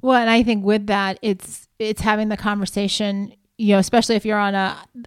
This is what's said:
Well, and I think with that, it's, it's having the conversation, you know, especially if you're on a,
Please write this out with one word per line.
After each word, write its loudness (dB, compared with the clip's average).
Well, 4
and 2
I 6
think 0
with 2
that, -2
it's, -6
it's -4
having 0
the -4
conversation, -4
you 2
know, 6
especially 2
if -2
you're 0
on 0
a, -2